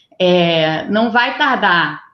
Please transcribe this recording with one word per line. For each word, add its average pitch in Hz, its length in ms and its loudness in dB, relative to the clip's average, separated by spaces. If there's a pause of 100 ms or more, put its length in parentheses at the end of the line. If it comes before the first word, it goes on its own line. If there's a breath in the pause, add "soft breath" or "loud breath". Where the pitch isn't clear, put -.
(200 loud breath)
É, 170 680 0
não 220 200 0
vai 240 280 -2
tardar, 185 640 0 (100)